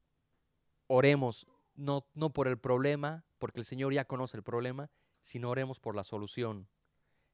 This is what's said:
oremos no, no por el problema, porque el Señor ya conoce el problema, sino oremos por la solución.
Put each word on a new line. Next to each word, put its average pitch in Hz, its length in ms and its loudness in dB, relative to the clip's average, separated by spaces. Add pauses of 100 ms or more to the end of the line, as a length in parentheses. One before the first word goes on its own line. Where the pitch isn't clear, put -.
(880)
oremos 135 580 6 (300)
no, 143 380 -4
no 151 200 -2
por 139 140 2
el 127 100 2
problema, 143 680 0 (140)
porque 120 220 -6
el 113 60 -6
Señor 135 280 -2
ya 139 120 2
conoce 127 320 -6
el 101 60 -10
problema, 127 460 -4 (320)
sino 120 280 -6
oremos 131 300 -2
por 110 160 -6
la 101 80 -4
solución. 104 640 -6 (680)